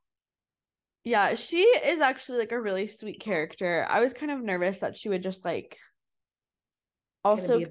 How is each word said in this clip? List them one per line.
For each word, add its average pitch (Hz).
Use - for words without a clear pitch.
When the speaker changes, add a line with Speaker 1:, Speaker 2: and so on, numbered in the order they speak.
Speaker 1:
yeah, 208
she 339
is 349
actually, 262
like, 220
a 240
really 202
sweet 208
character. 170
I 196
was 262
kind 302
of 262
nervous 190
that -
she -
would 185
just, 190
like, 160
Speaker 2:
Gonna -
Speaker 1:
also, -
Speaker 2:
be 226
a 170